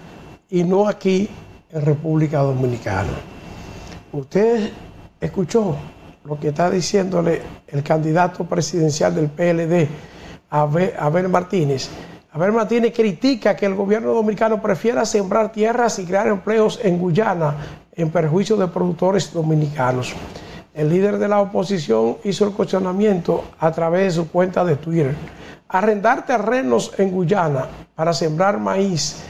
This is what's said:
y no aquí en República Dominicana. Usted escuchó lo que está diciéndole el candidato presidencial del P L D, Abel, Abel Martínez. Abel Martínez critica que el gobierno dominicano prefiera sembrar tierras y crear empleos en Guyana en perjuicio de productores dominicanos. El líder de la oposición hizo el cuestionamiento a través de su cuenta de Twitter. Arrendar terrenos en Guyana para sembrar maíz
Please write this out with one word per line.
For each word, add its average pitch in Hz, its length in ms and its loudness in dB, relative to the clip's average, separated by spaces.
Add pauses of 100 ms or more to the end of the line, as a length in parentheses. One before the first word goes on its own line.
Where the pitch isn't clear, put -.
(480)
y 175 160 2
no 190 240 2
aquí 196 400 0 (440)
en 156 120 -4
República 156 560 2
Dominicana. 123 680 0 (1000)
Usted 208 600 0 (480)
escuchó 180 560 -2 (480)
lo 147 160 -8
que 151 100 -2
está 170 200 0
diciéndole 180 720 0 (260)
el 143 140 -4
candidato 160 600 0
presidencial 165 720 0
del 156 140 0
P 175 200 0
L 170 160 0
D, 165 240 2 (600)
Abel, 151 480 2
Abel 170 300 0
Martínez. 180 600 0 (420)
Abel 180 200 0
Martínez 226 440 2
critica 220 600 2
que - 100 -2
el 196 80 0
gobierno 214 400 0
dominicano 220 480 0
prefiera 220 440 0
sembrar 208 460 0
tierras 226 460 0
y 185 80 -6
crear 196 220 0
empleos 214 560 2
en 175 160 2
Guyana 175 560 2 (380)
en 160 180 -2
perjuicio 175 440 2
de 196 120 2
productores 180 640 0
dominicanos. 147 800 0 (600)
El 151 160 0
líder 196 280 2
de 208 100 0
la 202 140 4
oposición 202 840 0
hizo 202 220 0
el 202 80 0
cuestionamiento 185 880 0 (160)
a 165 120 2
través 170 440 0
de 170 60 0
su 160 80 -4
cuenta 180 340 2
de 175 120 2
Twitter. 151 400 0 (520)
Arrendar 214 580 2
terrenos 240 720 0
en 196 140 2
Guyana 165 560 0 (280)
para 165 180 0
sembrar 180 460 0
maíz 196 720 -2